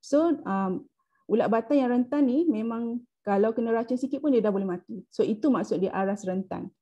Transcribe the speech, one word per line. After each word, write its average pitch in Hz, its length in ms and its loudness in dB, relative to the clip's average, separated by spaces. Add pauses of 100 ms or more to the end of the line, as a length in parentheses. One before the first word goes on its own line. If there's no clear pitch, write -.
So, 302 400 2
um, 190 400 -2 (400)
ulat 220 240 2
batang 226 320 2
yang 254 80 0
rentan 247 400 2
ni 285 160 2
memang 233 560 -2 (240)
kalau 208 320 2
kena 233 160 0
racun 233 240 0
sikit 269 240 -4
pun 302 80 0
dia 233 160 4
dah 214 80 2
boleh 196 160 -2
mati. 180 400 -8
So - 160 -2
itu 214 240 0
maksud 165 320 0
dia 190 160 -2
aras 196 320 -2
rentan. 185 400 -6 (140)